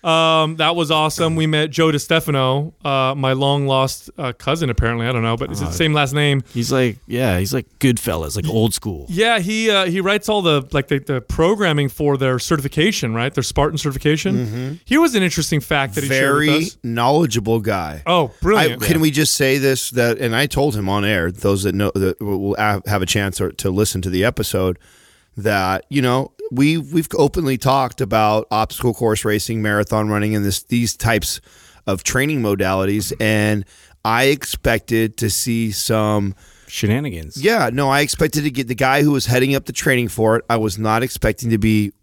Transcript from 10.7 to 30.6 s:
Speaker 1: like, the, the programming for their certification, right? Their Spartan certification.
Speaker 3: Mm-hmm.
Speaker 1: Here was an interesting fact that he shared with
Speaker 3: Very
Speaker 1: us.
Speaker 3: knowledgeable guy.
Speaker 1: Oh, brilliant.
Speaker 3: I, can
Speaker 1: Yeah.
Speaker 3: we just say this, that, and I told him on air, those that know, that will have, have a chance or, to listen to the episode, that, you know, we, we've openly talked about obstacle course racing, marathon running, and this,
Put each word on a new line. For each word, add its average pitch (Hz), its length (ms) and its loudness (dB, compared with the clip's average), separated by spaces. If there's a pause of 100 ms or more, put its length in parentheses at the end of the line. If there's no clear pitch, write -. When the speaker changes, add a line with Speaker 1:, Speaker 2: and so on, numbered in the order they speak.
Speaker 1:
like, 139 160 0
the, 139 100 2
the 131 220 -4
programming 165 680 2
for 143 280 0
their 127 200 0
certification, 147 760 0
right? 120 180 -2
Their 135 100 -2
Spartan 147 360 0
certification. 143 680 0
Speaker 3:
Mm-hmm. 123 280 -6 (120)
Speaker 1:
Here 285 160 2
was 277 140 2
an 190 80 2
interesting 160 360 0
fact 135 360 -2
that 147 80 -2
he 139 80 -4
shared 135 240 2
with 151 140 2
Speaker 3:
Very 151 160 4
Speaker 1:
us. - 180 -10
Speaker 3:
knowledgeable 117 760 2
guy. 82 440 -4
Speaker 1:
Oh, 165 240 2 (140)
brilliant. 160 400 2
Speaker 3:
I, - 20 -2
can 139 120 2
Speaker 1:
Yeah. 156 40 2
Speaker 3:
we 156 80 4
just 143 240 2
say 135 240 2
this, 135 320 0
that, 117 300 0
and 117 160 -2
I 135 100 2
told 117 300 0
him 101 120 -2
on 101 160 0
air, 92 280 0
those 98 320 0
that 95 100 0
know, 98 220 0
that 95 260 0
will 101 380 -2
have, 104 260 0
have 101 160 0
a 90 60 -2
chance 98 340 -2
or, 92 120 -2
to - 180 -4
listen 95 320 0
to 90 80 -4
the 92 120 2
episode, 98 540 -2 (600)
that, 98 520 -2
you 135 120 0
know, 127 300 0 (200)
we, 143 260 2
we've 156 300 -2 (100)
openly 143 400 2
talked 131 440 0
about 107 500 2
obstacle 110 420 -2
course 110 320 0
racing, 110 360 -2
marathon 107 480 0
running, 107 260 0
and 101 100 0
this, 98 180 -2